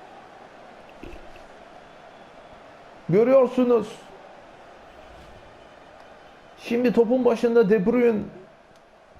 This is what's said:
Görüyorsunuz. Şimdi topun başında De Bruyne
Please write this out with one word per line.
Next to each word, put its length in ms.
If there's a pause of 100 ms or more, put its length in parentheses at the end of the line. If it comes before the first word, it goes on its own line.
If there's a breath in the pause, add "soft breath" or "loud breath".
(3000)
Görüyorsunuz. 840 (2750)
Şimdi 340
topun 320
başında 460
De 160
Bruyne 340 (1000)